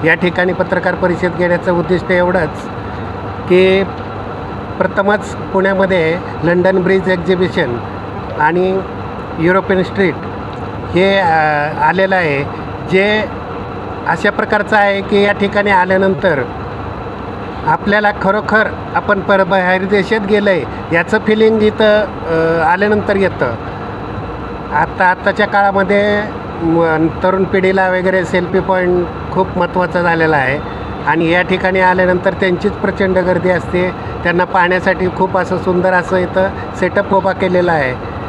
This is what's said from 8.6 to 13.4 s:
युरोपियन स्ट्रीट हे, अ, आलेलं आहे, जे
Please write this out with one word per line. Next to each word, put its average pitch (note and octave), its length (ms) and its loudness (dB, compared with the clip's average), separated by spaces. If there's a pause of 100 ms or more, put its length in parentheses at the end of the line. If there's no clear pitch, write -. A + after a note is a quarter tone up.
युरोपियन F#3 440 4
स्ट्रीट F3 320 0 (760)
हे, G3 280 4
अ, D#3 500 2 (140)
आलेलं F#3 340 2
आहे, D3 280 0 (460)
जे G#3 340 2 (840)